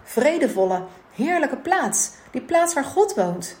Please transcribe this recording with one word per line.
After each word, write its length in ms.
vredevolle, 800
heerlijke 460
plaats. 540
Die 100
plaats 320
waar 100
God 320
woont. 440